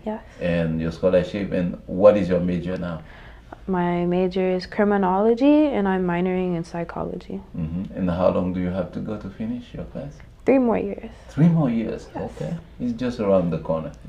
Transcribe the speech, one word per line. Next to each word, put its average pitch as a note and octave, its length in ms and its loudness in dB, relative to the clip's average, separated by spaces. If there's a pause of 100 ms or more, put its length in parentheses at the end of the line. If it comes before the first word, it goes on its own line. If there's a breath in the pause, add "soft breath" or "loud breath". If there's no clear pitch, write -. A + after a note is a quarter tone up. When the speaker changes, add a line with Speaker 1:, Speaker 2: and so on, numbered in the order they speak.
Speaker 1:
Yes. - 160 -6 (180)
Speaker 2:
And E2+ 400 0
your E2 120 -2
scholarship, F#2 600 0
and F2+ 340 -2
what G2+ 300 6
is F#2 120 0
your F2+ 120 2
major F2+ 380 -2
now? F2 240 -8 (640 loud breath)
Speaker 1:
My F3 400 0
major F#3 440 0
is F#3 160 -2
criminology, G#3+ 1000 4
and G#3 220 0
I'm F#3 180 0
minoring F3+ 500 0
in E3 80 -4
psychology. E3+ 760 -8 (160)
Speaker 2:
Mm-hmm. E2+ 420 -6
And F#2 120 -2
how F#2 200 2
long F2+ 240 0
do F#2 60 -4
you F2+ 100 -2
have F2+ 220 -6
to G#2 80 -8
go G2+ 180 -8
to G2 100 -12
finish A#2 460 -10
your F2 120 -10
class? - 260 -12 (340)
Speaker 1:
Three C4+ 120 4
more A#3 200 2
years. G3+ 320 -8 (180)
Speaker 2:
Three D#3 200 6
more D#3+ 220 4
years? A2+ 440 -4
Speaker 1:
Yes. - 220 -8
Speaker 2:
Okay. E3+ 200 -8 (240)
It's B2 120 -2
just A#2+ 280 -4
around F#2+ 300 4
the E2 80 -2
corner. D#2+ 340 -4 (160)